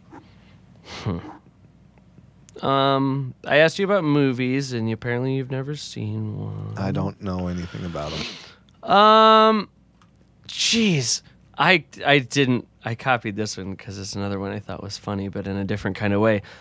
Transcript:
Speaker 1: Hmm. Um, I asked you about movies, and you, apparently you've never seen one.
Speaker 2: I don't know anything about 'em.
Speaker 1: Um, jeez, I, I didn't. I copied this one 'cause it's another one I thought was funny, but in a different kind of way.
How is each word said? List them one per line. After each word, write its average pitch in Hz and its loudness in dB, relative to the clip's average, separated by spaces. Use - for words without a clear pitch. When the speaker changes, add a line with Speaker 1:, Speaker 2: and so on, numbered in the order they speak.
Speaker 1:
Hmm. - -6
Um, 135 2
I 135 2
asked 156 4
you 196 0
about 190 0
movies, 135 0
and 113 -2
you, 113 -2
apparently 123 -4
you've 131 -6
never 135 -6
seen 107 -8
one. 104 -8
Speaker 2:
I 98 -4
don't 98 -4
know 92 -4
anything 90 -6
about 80 -8
'em. - -12
Speaker 1:
Um, 220 6
jeez, 185 0
I, 165 4
I 143 6
didn't. 127 2
I 117 -4
copied 113 -2
this 104 -4
one 95 -8
'cause 98 -14
it's 98 -10
another 101 -4
one 98 -6
I 104 -8
thought 95 -12
was 98 -10
funny, 98 -6
but 98 -8
in 98 -4
a 101 -2
different 98 -4
kind 104 0
of 101 2
way. 110 4